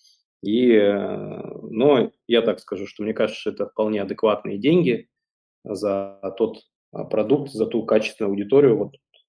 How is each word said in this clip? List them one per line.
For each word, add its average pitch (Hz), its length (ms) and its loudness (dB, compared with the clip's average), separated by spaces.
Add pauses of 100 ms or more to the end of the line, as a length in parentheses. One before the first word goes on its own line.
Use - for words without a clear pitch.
(420)
И, 120 300 2
э, 101 680 0 (280)
но 123 420 2 (160)
я 117 140 2
так 110 180 0
скажу, 98 260 -10
что - 180 -12
мне 110 100 -4
кажется, 107 280 -2
что 107 100 -4
это 101 160 -6
вполне 107 340 -2
адекватные 101 560 -2
деньги 160 500 2 (560)
за 98 560 -6 (180)
тот, 110 200 -2 (340)
а, - 120 -10
продукт, 123 480 -2
за 107 140 -2
ту 110 200 -4
качественную 107 460 0
аудиторию. 110 460 4
Вот 101 140 -6 (360)